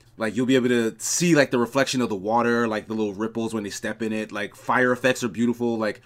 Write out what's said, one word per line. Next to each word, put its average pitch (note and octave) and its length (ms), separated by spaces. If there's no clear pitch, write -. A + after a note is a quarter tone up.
Like, G#2+ 200
you'll A#2+ 100
be C3 80
able B2 140
to A#2 300
see, - 360
like, C#3 160
the B2+ 80
reflection B2+ 420
of A#2 80
the G#2+ 80
water, A#2 520
like, G#2+ 180
the A2 80
little G#2+ 200
ripples A2 380
when A2 120
they G2 60
step G#2+ 320
in A2 100
it. G#2+ 200
Like, G#2 220
fire B2+ 380
effects B2+ 320
are A#2 40
beautiful. A#2 500
Like, G#2+ 280